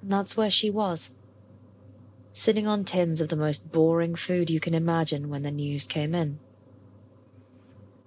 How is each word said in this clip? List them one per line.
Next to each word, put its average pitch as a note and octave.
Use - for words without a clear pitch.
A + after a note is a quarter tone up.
And G3
that's G3
where A3
she G#3+
was, G3
sitting G#3+
on G#3
tins E3+
of D3+
the D#3+
most D3+
boring E3
food F3
you D#3+
can E3
imagine D#3+
when C#3+
the D3
news C#3+
came D3+
in. D3+